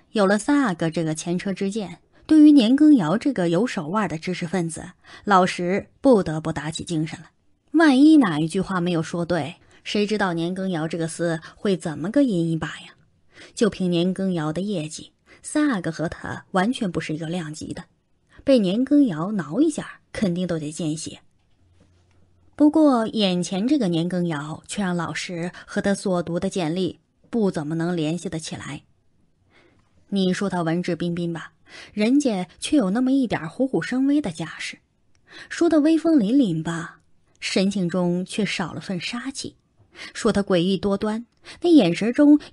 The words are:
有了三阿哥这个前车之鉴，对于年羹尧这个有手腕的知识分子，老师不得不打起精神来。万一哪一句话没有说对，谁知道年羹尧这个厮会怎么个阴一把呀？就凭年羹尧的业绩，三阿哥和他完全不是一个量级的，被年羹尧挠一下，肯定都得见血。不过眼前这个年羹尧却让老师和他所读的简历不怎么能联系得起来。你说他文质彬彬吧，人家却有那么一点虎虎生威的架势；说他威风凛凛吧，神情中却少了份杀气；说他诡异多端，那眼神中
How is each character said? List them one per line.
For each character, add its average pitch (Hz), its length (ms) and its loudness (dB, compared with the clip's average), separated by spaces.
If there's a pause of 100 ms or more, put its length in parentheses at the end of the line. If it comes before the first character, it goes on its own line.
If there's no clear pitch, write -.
(120)
有 208 140 2
了 202 140 2
三 285 240 0
阿 196 100 0
哥 165 160 -2
这 165 140 -4
个 156 100 -2
前 175 240 -4
车 190 160 -6
之 196 160 -4
鉴， 196 300 -8 (260)
对 311 160 6
于 302 100 10
年 254 240 6
羹 302 200 8
尧 185 240 2
这 285 120 -2
个 175 180 0
有 180 180 2
手 156 220 -8
腕 202 200 -2
的 156 80 -6
知 180 160 -8
识 165 140 -6
分 175 200 -2
子， 165 260 -14 (300)
老 190 220 4
师 180 440 -4 (120)
不 226 220 6
得 160 180 -4
不 160 100 -4
打 156 200 -6
起 - 120 -6
精 160 220 -4
神 - 140 -10
来。 - 100 -20 (440)
万 294 260 6
一 311 180 10
哪 175 220 4
一 160 80 0
句 190 120 -2
话 185 220 -2
没 180 100 0
有 165 120 0
说 170 200 -6
对， 160 340 -2 (260)
谁 208 240 -2
知 214 100 -2
道 190 160 -2
年 170 220 -4
羹 190 160 -4
尧 160 160 -2
这 170 100 -6
个 160 100 -4
厮 165 320 -4 (160)
会 196 220 -2
怎 151 220 -8
么 170 100 -6
个 285 140 4
阴 170 260 0
一 165 80 0
把 151 100 -6
呀？ - 280 -16 (580)
就 214 160 0
凭 180 220 -2
年 175 200 2
羹 190 220 -4
尧 156 180 -4
的 165 100 -6
业 180 280 -6
绩， - 240 -18 (300)
三 302 260 0
阿 208 100 -2
哥 165 120 -4
和 160 180 -6
他 - 420 -12
完 196 220 0
全 190 180 -4
不 165 80 -6
是 160 140 -6
一 151 60 -6
个 160 80 -8
量 165 260 -8
级 - 220 -12
的， 180 100 -12 (580)
被 269 140 4
年 202 260 0
羹 285 220 4
尧 180 280 -2
挠 175 280 -4
一 330 80 -2
下， - 300 -10 (120)
肯 180 220 -2
定 180 140 -4
都 170 100 -4
得 151 140 -8
见 160 260 -6
血。 - 240 -14 (1300)
不 294 160 4
过 285 380 4
眼 185 340 0
前 196 260 -4
这 294 120 2
个 202 80 0
年 170 200 0
羹 175 200 -2
尧 151 400 -8
却 208 160 -6
让 180 120 -2
老 160 180 -6
师 175 380 -8 (140)
和 - 160 -6
他 202 140 0
所 180 260 -2
读 170 180 -4
的 190 80 -2
简 170 280 -4
历 180 240 -4 (320)
不 214 180 0
怎 160 160 -4
么 156 80 -6
能 170 220 -2
联 156 200 -2
系 185 140 -10
得 160 80 -8
起 160 180 -12
来。 - 280 -14 (1300)
你 190 220 0
说 196 160 -2
他 180 140 -4
文 165 220 -2
质 175 120 -4
彬 170 200 -4
彬 170 180 -4
吧， - 200 -14 (380)
人 226 280 2
家 202 280 -2 (120)
却 - 180 0
有 190 140 2
那 240 100 0
么 254 100 2
一 269 140 2
点 156 240 -4
虎 262 160 -2
虎 180 160 -2
生 262 240 -2
威 285 160 2
的 208 100 -4
架 - 280 -10
势； - 160 -10 (720)
说 339 200 0
他 320 100 4
威 320 180 4
风 320 200 4
凛 220 180 2
凛 175 260 2
吧， 165 380 -8 (400)
神 196 320 0
情 180 180 -2
中 180 340 0
却 202 220 -4
少 - 280 -6
了 156 80 -10
份 185 200 -8
杀 247 300 -10
气； - 240 -12 (580)
说 - 180 0
他 202 120 0
诡 190 140 2
异 185 200 2
多 196 180 -2
端， 214 300 -6 (360)
那 349 80 0
眼 254 260 8
神 233 180 -2
中 294 260 8 (140)